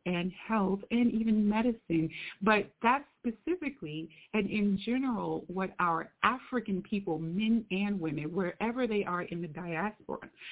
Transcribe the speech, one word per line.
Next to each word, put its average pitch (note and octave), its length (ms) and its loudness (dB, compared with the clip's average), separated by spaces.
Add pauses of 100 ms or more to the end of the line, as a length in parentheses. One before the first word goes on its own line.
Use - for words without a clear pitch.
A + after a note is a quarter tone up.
and F3+ 260 0 (160)
health G3+ 320 2 (120)
and A#3+ 200 4
even G#3+ 380 4
medicine. G#3+ 580 2 (360)
But G#3 260 4 (140)
that's C4+ 200 4 (220)
specifically A3 800 -4 (280)
and G#3 160 2
in G3+ 340 2
general G#3 640 0
what F#3 320 -2
our E3 320 0 (100)
African A3 640 0
people, G3 340 -2
men G#3+ 540 0
and G3+ 280 0
women, D3+ 320 -4
wherever G#3 540 -2
they G#3 180 0
are F3 200 -4
in F3 180 -8
the F3 60 -6
diaspora, E3+ 840 -6 (220)